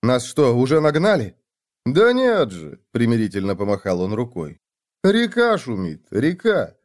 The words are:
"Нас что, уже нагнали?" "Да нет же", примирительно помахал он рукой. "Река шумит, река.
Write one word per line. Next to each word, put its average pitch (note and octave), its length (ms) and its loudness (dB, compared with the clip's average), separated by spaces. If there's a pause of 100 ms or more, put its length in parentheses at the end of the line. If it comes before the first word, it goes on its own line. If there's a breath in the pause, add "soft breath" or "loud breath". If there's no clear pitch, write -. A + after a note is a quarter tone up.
"Нас B2 240 0
что, B2+ 320 2
уже C3+ 240 2
нагнали?" D#3 540 0 (500)
"Да G3 280 2
нет A#3 360 0
же", D#2+ 300 -14 (120)
примирительно G#2+ 640 0
помахал G2 460 -2
он F#2+ 120 -4
рукой. G#2+ 460 -8 (440)
"Река A3+ 540 2
шумит, F#2 520 -8
река. D#3+ 760 0